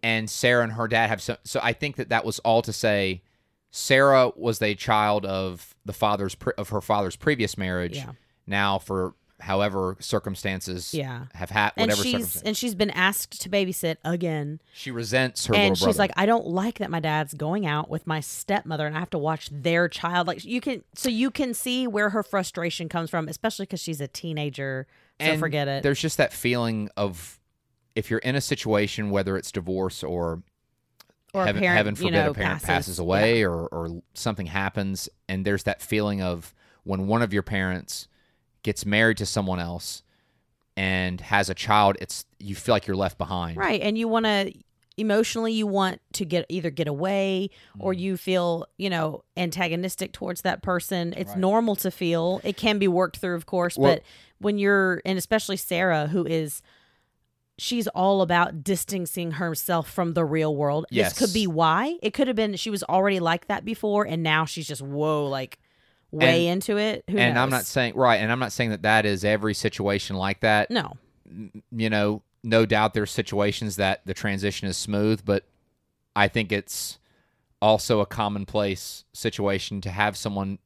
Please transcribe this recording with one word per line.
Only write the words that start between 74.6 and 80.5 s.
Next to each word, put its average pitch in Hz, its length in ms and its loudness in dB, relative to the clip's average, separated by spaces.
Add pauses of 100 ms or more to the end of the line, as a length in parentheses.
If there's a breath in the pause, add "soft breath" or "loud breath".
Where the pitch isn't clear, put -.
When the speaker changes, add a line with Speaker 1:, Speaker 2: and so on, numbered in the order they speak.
Speaker 1:
is 92 80 -4
smooth, 104 480 0
but 98 200 2 (720)
I 104 140 6
think 107 240 0
it's - 460 -4 (640)
also 107 400 4
a 101 60 2
commonplace 101 1000 -2 (100)
situation 101 640 -2
to 95 100 -8
have 101 260 0
someone 98 500 -4